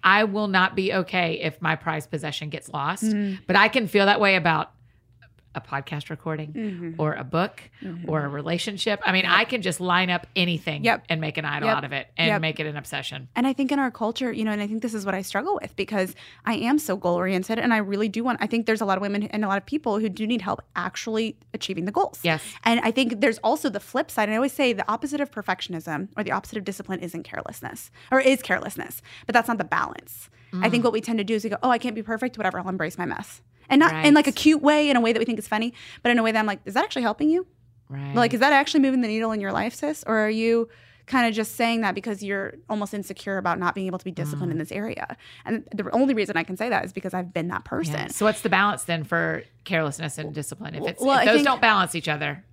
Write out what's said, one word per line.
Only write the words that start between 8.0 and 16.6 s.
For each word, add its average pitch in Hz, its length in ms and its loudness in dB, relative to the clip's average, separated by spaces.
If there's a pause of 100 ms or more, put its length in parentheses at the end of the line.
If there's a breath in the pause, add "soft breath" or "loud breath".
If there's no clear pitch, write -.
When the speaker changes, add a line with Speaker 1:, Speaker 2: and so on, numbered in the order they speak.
Speaker 1:
or 156 140 0
a 143 40 -4
relationship. 175 760 -2
I 190 80 4
mean, 185 100 4
Speaker 2:
Yep. - 100 4
Speaker 1:
I 208 120 6
can 226 180 -4
just 185 180 -2
line 180 300 2
up 175 240 -2
anything 170 480 0
Speaker 2:
Yep. - 260 2
Speaker 1:
and 160 120 -2
make 156 180 -4
an 156 60 -6
idol 147 240 -2
Speaker 2:
Yep. 220 80 2
Speaker 1:
out 143 80 -2
of 135 80 -8
it 139 240 -6
and 165 100 2
Speaker 2:
Yep. 208 140 2
Speaker 1:
make 160 180 -2
it 156 80 -4
an 147 100 -6
obsession. 139 600 -8
Speaker 2:
And 240 100 2
I 269 60 2
think 262 180 0
in 285 80 2
our 262 140 0
culture, 233 400 -4
you 220 120 -2
know, 220 60 0
and 208 100 -2
I 202 60 -2
think 214 160 -4
this 226 120 -4
is 196 120 -4
what 190 80 0
I 196 80 -4
struggle 302 400 -2
with - 140 -12
because 190 400 -2 (280 loud breath)
I 233 100 0
am 269 260 2